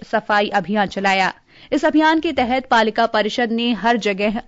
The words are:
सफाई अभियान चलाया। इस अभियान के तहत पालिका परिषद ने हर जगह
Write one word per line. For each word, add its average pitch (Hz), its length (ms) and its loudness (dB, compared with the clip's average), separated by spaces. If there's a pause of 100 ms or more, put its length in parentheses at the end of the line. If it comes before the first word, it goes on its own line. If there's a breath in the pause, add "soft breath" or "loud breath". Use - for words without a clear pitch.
सफाई 214 440 0
अभियान 202 380 0
चलाया। 190 480 0 (380 loud breath)
इस 302 120 0
अभियान 311 360 4
के 330 120 -2
तहत 254 380 -2
पालिका 226 360 2
परिषद 220 460 -2
ने 233 200 0
हर 226 240 0
जगह 208 520 -2